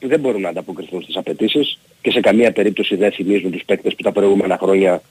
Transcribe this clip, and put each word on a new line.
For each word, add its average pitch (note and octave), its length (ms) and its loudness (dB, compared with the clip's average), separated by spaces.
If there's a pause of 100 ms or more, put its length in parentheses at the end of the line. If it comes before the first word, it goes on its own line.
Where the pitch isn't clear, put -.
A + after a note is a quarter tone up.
που C3+ 80 -6
δεν D3+ 120 2
μπορούν A#2+ 200 0
να F#2 80 -4
ανταποκριθούν F2+ 540 -8
στις - 140 -12
απαιτήσεις A2 640 -2 (220)
και C3 100 -4
σε B2+ 100 0
καμία A2+ 320 4
περίπτωση G#2 440 0
δεν G2+ 160 2
θυμίζουν F#2+ 380 -2
τους E2+ 160 -6
παίκτες - 280 -2
που - 80 -12
τα G2+ 100 0
προηγούμενα G2 500 2
χρόνια, F#2+ 480 2